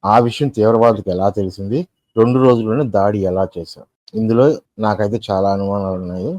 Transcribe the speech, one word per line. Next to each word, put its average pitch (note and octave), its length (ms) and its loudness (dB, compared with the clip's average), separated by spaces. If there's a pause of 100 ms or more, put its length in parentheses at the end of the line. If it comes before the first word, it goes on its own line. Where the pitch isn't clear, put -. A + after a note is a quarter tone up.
(140)
ఆ - 20 6 (120)
విషయం C3+ 300 -4
తీవ్రవాదులకు A2 580 2
ఎలా F#2+ 120 0 (120)
తెలిసింది? G2 420 -6 (340)
రెండు A#2+ 300 2
రోజుల్లోనే A#2+ 400 2 (120)
దాడి G2+ 240 0 (100)
ఎలా F#2+ 140 0 (120)
చేశారు? - 320 -16 (320)
ఇందులో A2+ 260 4 (400)
నాకైతే G#2 320 -2 (100)
చాలా G2 280 0
అనుమానాలు G2 460 -4
ఉన్నాయి. F#2 360 -8